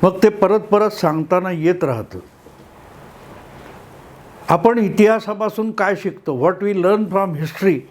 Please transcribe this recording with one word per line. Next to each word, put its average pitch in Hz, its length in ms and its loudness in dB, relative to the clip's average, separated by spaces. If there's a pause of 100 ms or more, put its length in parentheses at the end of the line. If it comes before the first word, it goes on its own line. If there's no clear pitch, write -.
मग 185 200 2
ते - 60 8
परत 208 320 2
परत 208 300 2
सांगताना 180 600 -2
येत 175 340 0
राहतं. 113 340 -6 (2250)
आपण 175 300 2
इतिहासापासून 214 960 0
काय 202 240 -2
शिकतो? 156 520 -4
What 185 160 -4
we 202 100 -2
learn 190 260 2
from 196 280 -2
history 160 500 -2 (120)